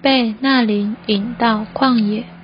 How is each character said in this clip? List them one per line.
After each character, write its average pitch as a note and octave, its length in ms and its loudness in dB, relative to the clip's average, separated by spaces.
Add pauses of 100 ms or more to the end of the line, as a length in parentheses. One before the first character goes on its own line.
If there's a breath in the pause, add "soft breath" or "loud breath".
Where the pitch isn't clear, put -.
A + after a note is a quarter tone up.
被 B3+ 400 2
那 C4 220 2
灵 G#3 340 0 (100)
引 G#3+ 320 -2
到 A3 340 0
旷 B3+ 260 2
野。 G#3+ 260 0 (200)